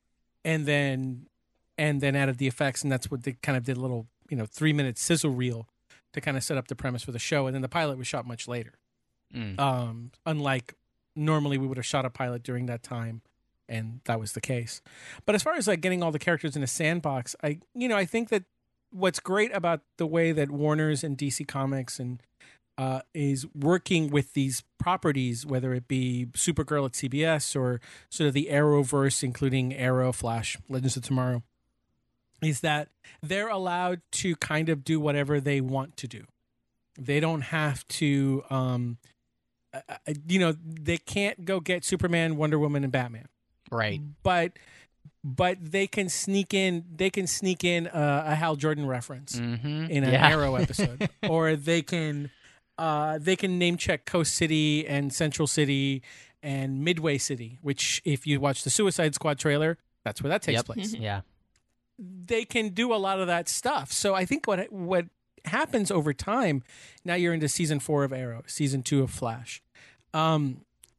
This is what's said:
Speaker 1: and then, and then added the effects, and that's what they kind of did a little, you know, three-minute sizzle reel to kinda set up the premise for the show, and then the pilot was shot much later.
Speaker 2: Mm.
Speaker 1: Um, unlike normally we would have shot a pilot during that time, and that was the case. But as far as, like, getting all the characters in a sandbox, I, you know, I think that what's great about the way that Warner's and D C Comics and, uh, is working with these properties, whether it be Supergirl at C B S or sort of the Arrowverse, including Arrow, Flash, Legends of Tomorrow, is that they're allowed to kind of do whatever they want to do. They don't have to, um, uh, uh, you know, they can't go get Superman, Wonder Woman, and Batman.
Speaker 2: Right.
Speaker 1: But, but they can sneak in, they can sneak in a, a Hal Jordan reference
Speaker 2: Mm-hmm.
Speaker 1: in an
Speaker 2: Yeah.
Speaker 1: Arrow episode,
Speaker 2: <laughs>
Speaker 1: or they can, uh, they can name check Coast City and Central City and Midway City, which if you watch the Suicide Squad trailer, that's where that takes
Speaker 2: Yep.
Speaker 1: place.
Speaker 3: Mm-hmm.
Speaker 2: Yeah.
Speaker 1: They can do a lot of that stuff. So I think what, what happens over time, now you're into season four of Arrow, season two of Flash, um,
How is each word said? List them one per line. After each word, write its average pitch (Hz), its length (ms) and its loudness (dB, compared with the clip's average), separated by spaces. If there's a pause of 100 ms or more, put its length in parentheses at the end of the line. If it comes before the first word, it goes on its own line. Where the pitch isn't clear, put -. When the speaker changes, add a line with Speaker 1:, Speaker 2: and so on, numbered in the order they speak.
(460)
Speaker 1:
and 160 200 0
then, 135 640 0 (500)
and 151 240 2
then 139 140 2
added 135 220 2
the 135 100 0
effects, 135 360 0
and 143 80 0
that's 127 180 -2
what 131 140 -6
they 135 100 -4
kind 135 240 -2
of 120 60 -4
did 127 140 -4
a - 20 -6
little, 123 280 -4 (220)
you 143 80 -4
know, 110 80 -2
three-minute 147 520 0
sizzle 160 340 2
reel 123 360 -4 (460)
to 147 80 -8
kinda 135 200 -2
set 147 160 -2
up 127 100 -4
the 131 80 -8
premise 123 280 -6
for 135 80 -12
the 117 80 -8
show, 143 280 0
and 131 80 -4
then 135 60 -4
the 127 80 -4
pilot 151 280 0
was 127 100 -8
shot 120 180 -4
much 120 220 -10
later. 120 260 -6 (600)
Speaker 2:
Mm. 107 260 -8
Speaker 1:
Um, 123 520 -2 (140)
unlike 143 480 -2 (420)
normally 151 420 2
we 135 100 0
would 131 100 -4
have 123 80 -6
shot 135 200 0
a 127 40 -2
pilot 123 340 -4
during 123 220 -4
that 120 180 -6
time, 113 380 -8 (480)
and 113 360 -6
that 117 140 0
was 107 140 -8
the - 80 -8
case. 120 400 -4 (440)
But 208 100 4
as 196 80 2
far 311 100 2
as, 240 140 0
like, 175 140 2
getting 180 220 2
all 165 80 2
the 147 80 -2
characters 156 360 0
in 147 80 -2
a 131 40 0
sandbox, 151 760 0
I, 151 160 -2 (140)
you 247 140 -2
know, 226 80 2
I 196 100 4
think 226 240 -2
that 196 140 2 (460)
what's 185 320 0
great 208 320 2
about 170 280 0 (160)
the 165 100 0
way 165 260 4
that 143 180 2
Warner's 151 520 2
and 143 120 -4
D 139 140 -2
C 139 160 -6
Comics 135 540 -4
and, 123 220 -8 (560)
uh, 131 240 -2 (120)
is 139 320 0 (100)
working 160 540 2
with 143 240 0
these 135 300 0 (140)
properties, 139 680 0
whether 127 280 -2
it 123 140 -4
be 127 460 0
Supergirl 147 520 0
at 127 100 -4
C 143 120 -4
B 139 160 0
S 160 320 0
or 123 240 0 (300)
sort 156 180 2
of 135 60 2
the 143 180 2
Arrowverse, 143 720 4
including 131 500 0
Arrow, 127 380 2
Flash, 117 460 -4 (100)
Legends 131 300 -2
of 120 60 -8
Tomorrow, 127 400 0 (960)
is 156 200 0
that 151 280 0 (320)
they're 196 280 -4
allowed 180 520 -2 (100)
to 175 260 -2
kind 156 300 -2
of 147 160 0
do 160 160 0
whatever 147 400 0
they 139 220 0
want 135 360 -4
to 131 100 -10
do. 110 180 -14 (720)
They 143 240 2
don't 160 200 0
have 151 480 -2
to, 139 600 2
um, 123 480 0 (760)
uh, 135 140 -10
uh, - 80 -10 (320)
you 185 120 4
know, 165 140 4 (120)
they 160 320 -4
can't 202 480 -4
go 190 160 -2
get 180 240 -2
Superman, 165 500 2
Wonder 151 240 2
Woman, 147 240 2
and 131 80 0
Batman. 120 360 -2 (420)
Speaker 2:
Right. 113 320 0 (220)
Speaker 1:
But, 180 300 2 (680)
but 180 380 2
they 180 260 0
can 190 220 -2
sneak 196 440 0
in, 185 300 4 (100)
they 185 180 2
can 185 160 -2
sneak 185 360 0
in 175 240 4
a, 147 400 2
a 151 80 2
Hal 160 200 2
Jordan 147 320 0
reference 127 520 -6
Speaker 2:
Mm-hmm. 123 520 -2
Speaker 1:
in 139 120 4
an 123 100 4
Speaker 2:
Yeah. 135 160 8
Speaker 1:
Arrow 143 260 2
episode, 165 640 0
Speaker 2:
<laughs> 208 120 -2
Speaker 1:
or 160 260 4
they 160 280 2
can, 151 480 -4 (460)
uh, 156 440 0
they 185 140 2
can 180 240 0
name 175 180 4
check - 280 0
Coast 170 280 2
City 156 540 4
and 143 260 -2
Central 151 340 0
City 139 540 2 (400)
and 135 420 -4
Midway 160 360 0
City, 120 420 -8
which - 420 -2
if 143 220 0
you 143 140 2
watch 139 240 0
the 131 80 0
Suicide 175 420 2
Squad 147 240 0
trailer, 156 400 2 (260)
that's - 200 -6
where 139 60 -2
that 196 120 0
takes 135 160 0
Speaker 2:
Yep. 117 80 -2
Speaker 1:
place. 202 300 -6
Speaker 3:
Mm-hmm. 117 80 -8
Speaker 2:
Yeah. 101 180 -4 (800)
Speaker 1:
They 190 460 -4
can 220 240 0
do 226 240 0
a 220 40 2
lot 196 220 0
of 185 80 0
that 175 200 2
stuff. 240 440 -2
So 196 240 2
I 185 100 2
think 285 220 -2
what, 190 240 0
what 180 340 0 (400)
happens 214 460 0
over 151 220 2
time, 190 500 0 (420)
now 175 80 0
you're 175 200 2
into 156 140 0
season 151 320 0
four 143 240 0
of 135 80 0
Arrow, 123 360 -8
season 139 340 0
two 139 220 2
of 123 80 -2
Flash, 120 500 -6 (520)
um, 156 520 2 (340)